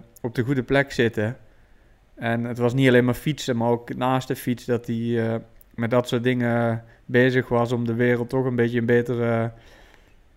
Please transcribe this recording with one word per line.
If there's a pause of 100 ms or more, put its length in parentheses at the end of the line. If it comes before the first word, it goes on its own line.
(220)
op
de
goede
plek
zitten. (760)
En
het
was
niet
alleen
maar
fietsen,
maar
ook
naast
de
fiets
dat
hij,
eh, (400)
met
dat
soort
dingen (200)
bezig
was
om
de
wereld
toch
een
beetje
een
betere, (880)